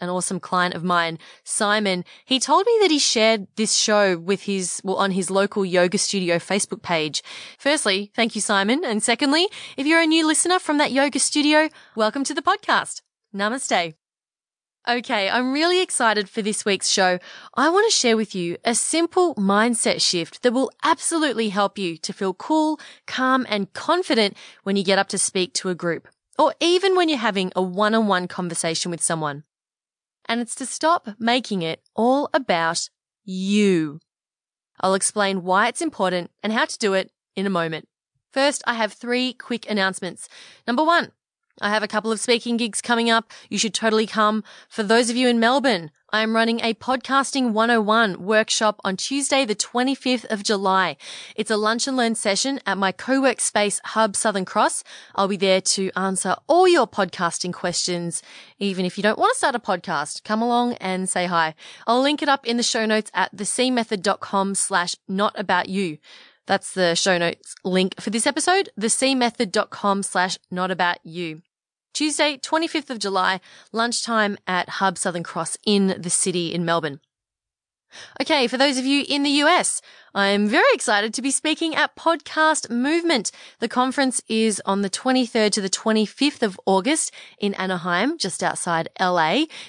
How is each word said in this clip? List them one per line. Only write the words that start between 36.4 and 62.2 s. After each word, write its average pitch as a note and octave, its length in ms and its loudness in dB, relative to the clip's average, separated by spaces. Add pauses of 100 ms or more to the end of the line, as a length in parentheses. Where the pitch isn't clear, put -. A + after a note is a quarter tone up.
and G#3 100 -2
how C4+ 120 0
to - 120 -8
do G3 160 0
it F#3+ 160 -2 (260)
in G3 120 -2
a - 20 0
moment. E3 380 -4 (440)
First, C#4 360 0
I A#3+ 80 -2
have G#3+ 180 -2
three B3 400 -4
quick - 340 -8
announcements. F#3+ 600 -4 (380)
Number B3 160 0
one, E4 280 2 (500)
I G3+ 80 -2
have G#3+ 140 0
a G#3 40 -4
couple G#3+ 240 -2
of G#3+ 80 -2
speaking A#3+ 380 0
gigs A3 240 -4
coming A#3 280 0
up. A3+ 220 2 (180)
You G3+ 80 -4
should G#3+ 160 -2
totally A3 320 2
come. G#3+ 380 0 (240)
For - 160 -6
those A3+ 260 4
of A#3 60 -2
you B3 140 4
in A#3 100 4
Melbourne, A3+ 500 2 (200)
I G#3+ 120 0
am A3 140 0
running A3+ 240 2
a A3+ 140 -2
Podcasting B3+ 800 0
one A3+ 180 2
oh A3+ 80 4
one G#3 460 2
workshop G#3+ 580 2
on F#3+ 140 -2
Tuesday, C4+ 480 0
the G#3 100 -2
twenty-fifth B3+ 720 -2
of G3+ 140 -4
July. F#3+ 540 2 (360)
It's - 160 -6
a A3 60 2
lunch G#3+ 320 0
and C4+ 80 -2
learn A3+ 200 2
session B3 500 -2
at F#3+ 120 -2
my F#3+ 140 2
co-work C4 480 0
space, G#3 460 0
Hub A3 320 0
Southern G3 260 0
Cross. - 400 0 (320)
I'll G3 140 2
be G3+ 80 -2
there F#3 240 4
to F#3+ 340 -2
answer F#3+ 400 -2 (120)
all F4+ 200 6
your E4+ 200 6
podcasting F3+ 640 -4
questions. F3 680 -4 (380)
Even F#3+ 240 -2
if F3+ 140 -4
you G3+ 40 -4
don't G#3 160 2
want G4 140 4
to B4+ 60 -2
start C#4+ 180 0
a A#3 40 -6
podcast, E3+ 640 -4
come G#3+ 160 -2
along A#3+ 320 0
and F#3 340 -4
say F3+ 180 -2
hi. E3 300 0 (320)
I'll A#3+ 140 4
link C#4+ 200 0